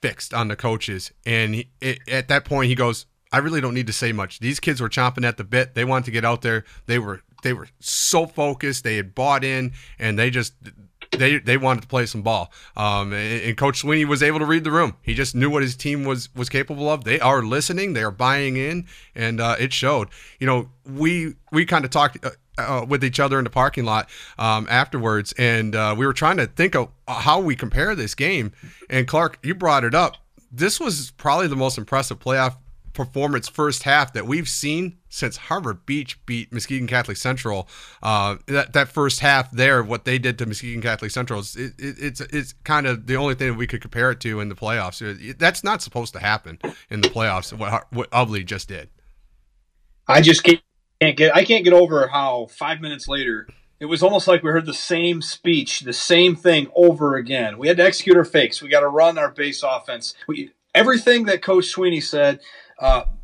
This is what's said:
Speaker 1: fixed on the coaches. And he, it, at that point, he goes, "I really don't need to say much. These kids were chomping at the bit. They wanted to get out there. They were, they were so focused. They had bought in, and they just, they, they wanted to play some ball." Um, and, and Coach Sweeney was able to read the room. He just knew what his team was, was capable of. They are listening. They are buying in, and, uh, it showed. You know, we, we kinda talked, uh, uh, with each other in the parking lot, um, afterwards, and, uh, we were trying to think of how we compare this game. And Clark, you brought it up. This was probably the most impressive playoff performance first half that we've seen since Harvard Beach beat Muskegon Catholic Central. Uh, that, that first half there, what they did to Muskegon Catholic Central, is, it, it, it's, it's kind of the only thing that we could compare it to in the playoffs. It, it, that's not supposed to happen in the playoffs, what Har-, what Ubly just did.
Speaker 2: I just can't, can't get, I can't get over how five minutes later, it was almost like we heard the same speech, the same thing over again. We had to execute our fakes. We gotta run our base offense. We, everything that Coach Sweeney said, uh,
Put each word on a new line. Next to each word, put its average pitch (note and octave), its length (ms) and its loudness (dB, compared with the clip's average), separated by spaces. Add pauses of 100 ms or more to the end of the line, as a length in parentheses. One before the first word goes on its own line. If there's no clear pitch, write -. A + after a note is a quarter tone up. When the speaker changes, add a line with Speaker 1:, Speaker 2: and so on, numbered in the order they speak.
Speaker 1:
fixed - 320 -6
on A#2 140 -2
the G#2 80 -6
coaches. A2 560 -6 (120)
And A2+ 300 0
he, A#2+ 160 -8 (100)
it, C3 280 -6
at C3 200 -4
that C#3+ 160 2
point, C3+ 240 0
he B2+ 60 2
goes, A#2+ 320 -2 (260)
"I C#3 60 2
really D3+ 220 -2
don't B2 140 -4
need B2+ 120 -4
to A2 60 -6
say A#2 200 -2
much. G2 280 -8
These C3 200 -4
kids C#3+ 200 -2
were A#2 80 -2
chomping B2+ 360 -2
at A#2+ 120 -2
the G#2+ 80 -12
bit. B2 300 -2
They A#2 100 -2
wanted C3 220 0
to A#2+ 40 -8
get A2+ 140 -2
out A#2 180 0
there. A2+ 220 -2 (220)
They A#2+ 120 0
were, G2+ 240 -8 (200)
they B2+ 100 -2
were D#2+ 160 -8 (120)
so - 460 0
focused. C#3+ 580 -4
They A2 120 -2
had G2 180 -6
bought C3+ 300 0
in, C3 280 -4 (260)
and A2 200 -2
they B2 120 2
just, B2 240 -4 (580)
they, C3+ 260 2
they A#2+ 180 0
wanted C3 260 0
to - 60 -20
play B2 180 -2
some A2 160 -8
ball." G2+ 300 -2 (240)
Um, G2+ 360 -2
and, G#2+ 300 -4
and A2+ 140 -4
Coach C#3 220 0
Sweeney D3+ 260 0
was C#3+ 180 0
able D#3 160 2
to D3+ 60 0
read D#3+ 200 0
the D#3 60 -2
room. D#3 320 2
He A#2 120 -4
just C3 200 -4
knew C3 160 2
what D3 120 0
his B2+ 140 -2
team C#3+ 280 -4
was, C3 300 -6
was B2 140 -6
capable C#3+ 420 -4
of. D3 140 -2
They A2+ 160 0
are C3 220 4
listening. E3+ 500 -2
They A#2 100 -2
are G#2+ 80 -2
buying C3 460 0
in, E3 300 -6 (280)
and, A2+ 260 -4
uh, A#2 180 0
it C3 140 -2
showed. C3 360 0 (300)
You C3 80 -4
know, B2+ 240 0 (140)
we, D#3 500 -2 (180)
we E3 140 0
kinda D3+ 220 0
talked, D3 360 0
uh, C3 60 -6 (280)
uh, A#2+ 300 -4
with C3+ 160 0
each B2+ 160 -2
other C3+ 180 2
in B2+ 60 0
the A#2 60 -6
parking C3 340 0
lot, A2 240 -2 (300)
um, A2 320 -2
afterwards, A2+ 640 0
and, A2+ 380 0
uh, G#2+ 220 0
we C3 100 0
were C3+ 60 0
trying D#3+ 260 2
to B2 80 0
think F3 280 0
of B2+ 140 0 (180)
how C#3 340 2
we D#3+ 140 0
compare D3 400 -2
this A2+ 200 -6
game. C#3 380 -2 (360)
And C3 180 0
Clark, D#3+ 360 0
you D#3 120 -4
brought D#3 300 2
it A#2 100 0
up. E3 220 2 (340)
This D3+ 300 -2
was D#3 320 -4
probably D#3+ 360 0
the C#3 80 -4
most C3 200 0
impressive C3 420 -4
playoff C3 380 0 (400)
performance C3+ 500 -4
first D3 360 -4
half C#3 320 2
that G#2 120 -6
we've D3 220 -4
seen E3+ 480 -6 (140)
since - 260 -6
Harvard B2 480 -6
Beach C#3+ 400 -6
beat A#2 260 -8
Muskegon B2 360 -6
Catholic A#2+ 320 -2
Central. A#2+ 500 -4 (340)
Uh, G2+ 340 0 (100)
that, C#3 260 -2
that C#3 160 2
first C#3+ 320 -2
half C3+ 320 4
there, B2+ 300 4
what A2+ 240 -6
they C3 120 0
did A#2+ 200 -2
to A#2+ 80 -4
Muskegon A#2 340 -8
Catholic A2 300 -4
Central, B2 300 -6
is, G#2 160 -14
it, B2+ 220 -10
it, C#3 200 -10
it's, C#3 240 -10
it's C#3 320 -8 (100)
kind D3 220 0
of A2+ 200 -2
the C3 100 -2
only C#3 180 -2
thing C3 140 -4
that A#2 100 -4
we A#2+ 80 -4
could A2+ 160 -8
compare A#2+ 280 -2
it B2 100 -6
to G#2+ 200 -6
in G#2 80 -6
the G2 60 -10
playoffs. G#2+ 480 -6
It, G#2 200 -10
it, B2+ 160 -16
that's F3+ 240 0
not G#3 200 -4
supposed - 320 -8
to F#2+ 60 -14
happen G2+ 380 -4 (320)
in G#2+ 120 -2
the B2 60 2
playoffs, G#2+ 440 -2
what A2 160 -8
Har-, A2 220 -4
what A#2+ 200 -8
Ubly G#2+ 340 0
just F#2+ 240 -10
did. D#2+ 200 -14 (1200)
Speaker 2:
I D3+ 140 8
just D#3+ 200 8
can't, E3+ 200 6 (380)
can't D3+ 160 4
get, D#3 200 6
I G3+ 80 8
can't A3 200 4
get F3 100 8
over D#3+ 340 6
how C3 380 -2
five D#3 340 -6
minutes D3 260 -10
later, B2 400 -4 (320)
it D3 80 -8
was D#3+ 160 0
almost G3 240 4
like F3 160 6
we D#3 80 0
heard E3 140 2
the D3+ 80 -6
same E3+ 480 -2
speech, - 600 -2
the B2+ 120 -8
same F3 420 4
thing D#3+ 400 4
over D3+ 420 6
again. A#2 420 -4
We C#3 100 0
had F3 80 4
to F3 80 4
execute F#3 320 6
our E3+ 80 6
fakes. - 380 0
We C#3 80 -14
gotta C#3+ 180 6
run D#3+ 300 4
our C#3+ 120 0
base C#3+ 320 -6
offense. B2+ 520 -6 (120)
We, D3 260 -8 (220)
everything A#3+ 520 4
that F#3+ 160 0
Coach F#3 240 4
Sweeney F3 340 0
said, C#3+ 400 2 (380)
uh, - 260 2 (200)